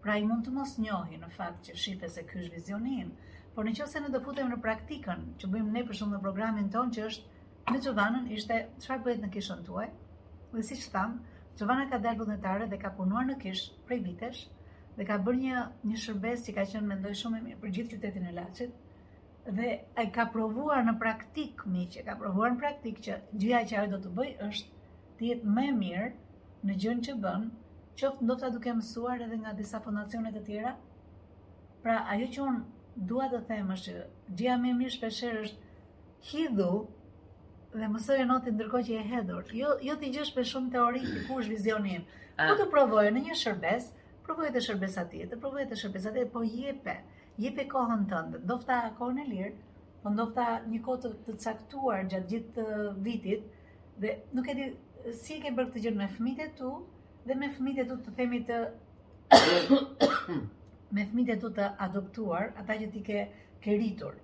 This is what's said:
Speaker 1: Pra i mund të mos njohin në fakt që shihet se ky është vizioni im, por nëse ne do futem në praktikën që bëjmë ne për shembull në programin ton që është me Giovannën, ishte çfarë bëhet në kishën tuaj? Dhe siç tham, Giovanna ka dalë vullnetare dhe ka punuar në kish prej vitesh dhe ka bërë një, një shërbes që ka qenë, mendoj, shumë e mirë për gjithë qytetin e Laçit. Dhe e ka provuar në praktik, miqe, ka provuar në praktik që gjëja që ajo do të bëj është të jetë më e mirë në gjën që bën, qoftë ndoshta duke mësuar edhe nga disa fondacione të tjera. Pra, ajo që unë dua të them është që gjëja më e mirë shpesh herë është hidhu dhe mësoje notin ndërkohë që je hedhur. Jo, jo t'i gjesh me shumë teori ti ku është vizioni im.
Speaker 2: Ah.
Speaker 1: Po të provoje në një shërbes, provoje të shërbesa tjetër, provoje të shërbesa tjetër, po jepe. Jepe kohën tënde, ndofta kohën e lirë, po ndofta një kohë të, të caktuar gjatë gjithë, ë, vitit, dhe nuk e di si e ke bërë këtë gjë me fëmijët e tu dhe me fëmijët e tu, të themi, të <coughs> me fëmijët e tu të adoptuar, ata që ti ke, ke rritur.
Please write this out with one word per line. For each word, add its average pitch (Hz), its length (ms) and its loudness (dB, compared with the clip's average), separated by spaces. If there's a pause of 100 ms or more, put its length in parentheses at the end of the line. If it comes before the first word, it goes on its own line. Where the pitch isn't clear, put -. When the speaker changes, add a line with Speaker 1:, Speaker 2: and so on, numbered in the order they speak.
Speaker 1:
Pra 208 160 2
i 208 80 2
mund 233 220 2
të 254 40 -4
mos 269 280 -4
njohin 170 420 -2
në 165 80 -14
fakt 175 380 -8
që - 80 -14
shihet 185 340 -4
se 170 140 -10
ky - 160 -10
është 170 160 -8
vizioni 208 460 -4
im, 170 100 -8 (400)
por 214 140 -2
nëse 285 360 -2
ne 285 80 -4
do 254 120 0
futem 262 280 -2
në 233 120 -2
praktikën 196 640 -4 (120)
që 190 100 -8
bëjmë 214 240 0
ne 240 120 0
për 226 120 -6
shembull 202 220 -2
në 190 40 -6
programin 202 480 0
ton 233 220 2
që 220 140 -2
është 220 180 -8 (440)
me 254 120 4
Giovannën, 233 520 2
ishte 220 300 0 (160)
çfarë 226 260 -4
bëhet 233 180 2
në 202 100 -4
kishën 185 340 -4
tuaj? 208 240 -4 (580)
Dhe 226 160 -2
siç - 260 -6
tham, 226 300 0 (320)
Giovanna 262 380 2
ka 254 100 2
dalë 226 180 2
vullnetare 208 500 0
dhe 196 120 -4
ka 196 100 -4
punuar 196 360 2
në 269 120 0
kish 285 300 -4 (160)
prej 247 180 -2
vitesh 185 460 -8 (460)
dhe 202 120 -4
ka 208 140 2
bërë 247 200 4
një, 262 200 0 (220)
një 226 160 0
shërbes 226 460 -2
që 202 120 -8
ka 196 100 2
qenë, 208 220 -2
mendoj, 196 260 -2
shumë 226 240 -2
e 220 40 -6
mirë - 180 -10
për 196 120 -6
gjithë 226 200 -2
qytetin 196 340 -4
e 175 60 -6
Laçit. 180 400 -6 (720)
Dhe 233 240 2 (220)
e 233 160 2
ka 233 180 2
provuar 233 580 2
në 226 140 4
praktik, 226 680 -2
miqe, 180 400 -2
ka - 120 -6
provuar 214 360 2
në 247 80 0
praktik 285 400 -4
që 190 200 -6 (100)
gjëja 220 340 4
që 208 140 -2
ajo 202 140 2
do 196 80 -4
të 190 120 -8
bëj 254 280 -2
është 208 280 -6 (460)
të 226 120 -4
jetë 240 220 0
më 226 160 6
e 285 80 2
mirë 196 380 0 (520)
në 196 140 0
gjën 226 260 0
që 277 140 -4
bën, 196 300 0 (480)
qoftë 269 300 0
ndoshta 254 260 2
duke 240 240 -2
mësuar 240 480 -2
edhe 226 160 -4
nga 214 160 -6
disa 208 260 -6
fondacione 214 540 -4
të 202 100 -8
tjera. 214 320 -4 (1000)
Pra, 226 300 2
ajo 214 200 2
që 277 160 -2
unë 254 180 2 (460)
dua 254 220 2
të 240 160 0
them 208 260 -2
është 185 220 -6
që 175 120 -10 (240)
gjëja 240 280 2
më 247 120 4
e 247 40 4
mirë 247 220 2
shpesh 226 260 -4
herë 226 220 -2
është - 160 -8 (640)
hidhu 240 480 2 (1000)
dhe 220 160 -4
mësoje 247 380 2
notin 247 300 4
ndërkohë 220 300 0
që 233 80 -2
je 220 100 -2
hedhur. 190 480 -2
Jo, 262 260 2
jo 285 180 -2
t'i 294 140 -4
gjesh 285 240 -2
me 247 100 0
shumë 254 280 -2
teori 247 300 4
ti - 200 -2
ku 262 160 -4
është 214 120 -2
vizioni 208 460 0
im. 175 100 -6 (260)
Speaker 2:
Ah. - 160 2
Speaker 1:
Po 339 80 8
të 415 120 4
provoje 214 440 8
në 254 100 4
një 311 140 -4
shërbes, 202 540 0 (320)
provoje 311 300 -2
të 247 100 2
shërbesa 190 440 0
tjetër, 175 340 -8
provoje 269 280 -2
të 233 100 -6
shërbesa 196 360 -4
tjetër, 240 180 0
po 233 120 -4
jepe. 254 520 -4 (400)
Jepe 254 320 -2
kohën 226 400 2
tënde, 165 340 -2
ndofta 247 380 0 (140)
kohën 254 280 -2
e 285 60 -6
lirë, 202 240 -4 (460)
po 208 120 -4
ndofta 226 380 2 (140)
një 226 200 -4
kohë 254 200 -2
të, 240 100 -4 (120)
të 220 140 -8
caktuar 226 680 -2
gjatë 185 240 -2
gjithë, 226 380 -2
ë, 208 320 -2
vitit, 214 480 0 (480)
dhe 214 220 -2 (140)
nuk 254 180 -2
e 277 80 -2
di 269 120 -2 (440)
si 302 240 -10
e 302 60 -8
ke 285 100 -4
bërë 240 180 2
këtë 226 120 -6
gjë 220 140 2
me 196 120 2
fëmijët 247 340 -2
e 311 120 -4
tu 262 180 -4 (500)
dhe 262 140 0
me 277 140 0
fëmijët 269 300 0
e 247 80 2
tu, 254 100 -4
të - 160 -10
themi, 247 280 2
të 233 180 0 (680)
<coughs> - 500 12 (1080)
me 202 180 2
fëmijët 233 300 2
e - 40 -2
tu 220 120 -4
të 196 240 2
adoptuar, 190 800 -2
ata 214 220 -4
që 214 140 -4
ti 214 140 -8
ke, 202 220 0 (320)
ke 208 180 2
rritur. 214 480 0